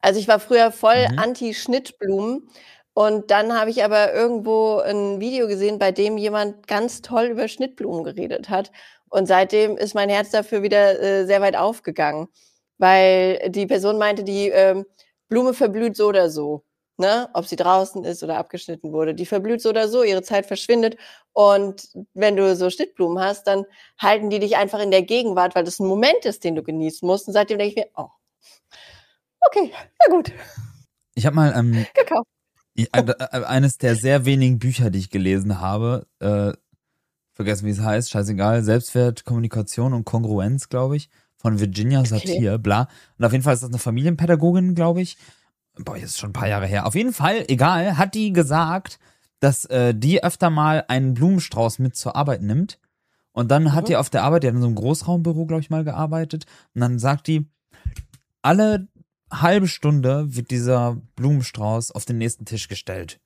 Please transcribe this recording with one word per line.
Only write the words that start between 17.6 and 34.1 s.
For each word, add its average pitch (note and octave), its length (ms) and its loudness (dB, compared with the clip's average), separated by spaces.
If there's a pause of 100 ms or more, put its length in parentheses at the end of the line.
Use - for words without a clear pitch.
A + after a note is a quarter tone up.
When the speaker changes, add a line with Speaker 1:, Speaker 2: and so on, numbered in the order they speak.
Speaker 1:
ist F3 200 -8
oder D#3+ 140 -4
abgeschnitten E3 540 -10
wurde, D#3 220 -2
die E3+ 120 -8
verblüht G#3+ 360 -4
so A3+ 80 0
oder A3 180 0
so, A#3+ 140 0
ihre G3 200 0
Zeit G3 240 -2
verschwindet A3+ 500 0 (360)
und G3+ 560 4 (260)
wenn G3+ 220 2
du F#3+ 200 4
so F3+ 140 0
Schnittblumen F3+ 520 -4
hast, G3+ 240 -4
dann G3 180 0 (340)
halten G#3 320 2
die G#3 100 -2
dich G#3 160 0
einfach G3+ 240 -2
in G3+ 100 -2
der F#3+ 120 6
Gegenwart, F#3+ 520 0
weil F3 100 2
das F3 160 -8
ein G3 60 0
Moment A#3+ 400 2
ist, - 180 -6
den E3 120 -2
du D#3 80 -6
genießen D#3 420 -6
musst F#3+ 220 -2
und G3+ 60 -10
seitdem G#3 240 2
denke G#3 120 -2
ich G#3 60 -8
mir, A3 200 -4
„Oh, - 120 -12 (1400)
okay, F4+ 260 2 (280)
na C#5+ 140 8
gut.“ - 180 0 (800)
Speaker 2:
Ich A2 120 -2
hab D3 80 2
mal, D3+ 220 4
ähm, A#2 380 2
Speaker 1:
Gekauft. B3 320 0 (520)
Speaker 2:
i-, A2+ 140 0
äh, B2 80 4
äh, B2 440 -2
eines C3 340 2
der A#2 180 2
sehr C3 280 2